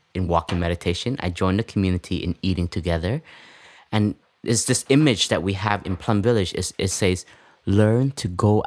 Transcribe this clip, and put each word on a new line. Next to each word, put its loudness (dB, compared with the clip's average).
in -2
walking 0
meditation. -2
I -4
join 0
the 0
community -2
in -4
eating -2
together. -2
And 0
it's 0
this -2
image 4
that 0
we -2
have -2
in -4
Plum 0
Village. 2
Is, -4
it 0
says, 0
"Learn 4
to -6
go 2